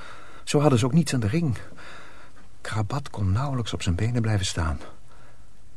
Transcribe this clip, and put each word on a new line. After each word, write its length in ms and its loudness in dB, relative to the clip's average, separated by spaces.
Zo 160 2
hadden 200 8
ze 60 4
ook 80 2
niets 200 4
aan 60 2
de 80 2
ring. 300 2
Krabat 480 -2
kon 220 0
nauwelijks 420 0
op 80 -4
zijn 140 2
benen 260 2
blijven 240 2
staan. 340 0